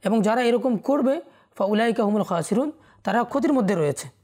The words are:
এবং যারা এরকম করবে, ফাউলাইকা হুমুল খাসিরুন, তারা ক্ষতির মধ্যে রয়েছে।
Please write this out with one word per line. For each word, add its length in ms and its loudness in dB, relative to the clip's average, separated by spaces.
এবং 180 0
যারা 200 2
এরকম 360 2
করবে, 380 0
ফাউলাইকা 460 0
হুমুল 260 0
খাসিরুন, 400 -2
তারা 200 0
ক্ষতির 300 0
মধ্যে 220 2
রয়েছে। 320 -2